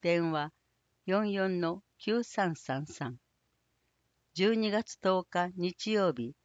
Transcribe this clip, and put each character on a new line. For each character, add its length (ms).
電 320
話 180
四 260
四 300
の 200
九 260
三 340
三 280
三。 320
十 200
二 160
月 300
十 240
日 320
日 380
曜 180
日 340